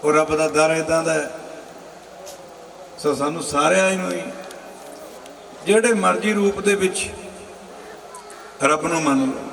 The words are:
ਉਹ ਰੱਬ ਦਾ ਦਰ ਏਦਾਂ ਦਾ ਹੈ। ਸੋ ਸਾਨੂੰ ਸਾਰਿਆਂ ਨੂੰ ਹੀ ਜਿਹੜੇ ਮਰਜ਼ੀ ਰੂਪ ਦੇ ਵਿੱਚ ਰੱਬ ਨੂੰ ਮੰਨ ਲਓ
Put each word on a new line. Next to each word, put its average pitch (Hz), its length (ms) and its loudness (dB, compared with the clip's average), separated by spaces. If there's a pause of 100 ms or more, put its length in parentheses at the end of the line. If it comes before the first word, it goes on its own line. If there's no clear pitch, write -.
ਉਹ 151 100 4
ਰੱਬ 156 240 4
ਦਾ 156 100 2
ਦਰ 156 240 4
ਏਦਾਂ 160 320 2
ਦਾ 160 100 2
ਹੈ। 147 180 -2 (1700)
ਸੋ 147 160 2
ਸਾਨੂੰ 151 280 -2
ਸਾਰਿਆਂ 180 480 4
ਨੂੰ 185 200 -2
ਹੀ 180 100 -4 (1400)
ਜਿਹੜੇ 220 280 6
ਮਰਜ਼ੀ 202 400 4
ਰੂਪ 202 260 4
ਦੇ 202 160 4
ਵਿੱਚ 185 340 0 (1500)
ਰੱਬ 151 240 4
ਨੂੰ 165 160 0
ਮੰਨ 135 220 4
ਲਓ - 280 -4